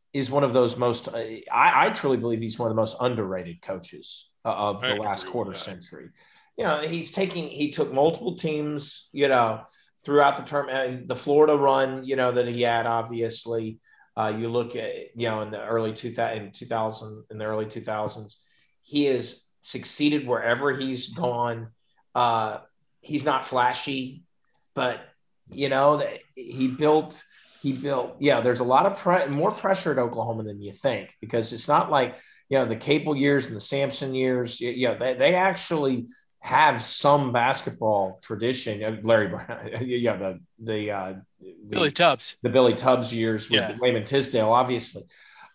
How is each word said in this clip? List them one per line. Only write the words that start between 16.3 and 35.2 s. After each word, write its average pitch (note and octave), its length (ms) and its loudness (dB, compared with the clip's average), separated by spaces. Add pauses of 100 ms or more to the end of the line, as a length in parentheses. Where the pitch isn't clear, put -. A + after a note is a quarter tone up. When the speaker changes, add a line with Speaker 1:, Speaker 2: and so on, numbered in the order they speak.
Speaker 1:
in G#2 180 -10
two - 160 -18
thousand, A2 640 -6
in G#2+ 80 -14
the G#2+ 60 -8
early G#2+ 220 -4
two G#2+ 160 -12
thousands, G#2+ 560 -8 (440)
he D3 220 0
has B2 360 -2 (200)
succeeded D3 680 -2
wherever A#2+ 460 2
he's C3 340 -6
gone. A#2+ 640 -2 (480)
Uh, A2+ 420 2 (420)
he's C#3+ 240 -4
not C3+ 220 0
flashy, C3 760 -2 (500)
but, B2+ 260 -2 (520)
you C#3 160 -2
know, C#3+ 320 4
th-, - 200 -6 (140)
he C3 320 -2
built, D3+ 560 2 (400)
he C3+ 100 0
built, B2+ 460 -4
yeah, C#3 220 4
there's B2 180 2
a B2+ 60 0
lot C3+ 220 6
of G3 120 0
pre-, F3 300 2
more D3+ 240 0
pressure F#3+ 400 0
at C3 60 0
Oklahoma A#2 440 -2
than G#2 180 -10
you G2+ 120 -12
think, G#2+ 480 -4
because A2 320 -2
it's A2+ 160 -6
not - 200 4
like, C#3 300 0 (300)
you C3+ 100 2
know, B2+ 60 4
the A2 100 -2
Capel D3 400 0
years C#3 320 2
and A2+ 80 -10
the G2+ 60 -10
Sampson C3+ 560 -4
years, B2+ 440 0
y-, A#2+ 100 -4
you B2 180 0
know, G#2+ 100 -2
they, B2+ 160 0
they C#3+ 220 4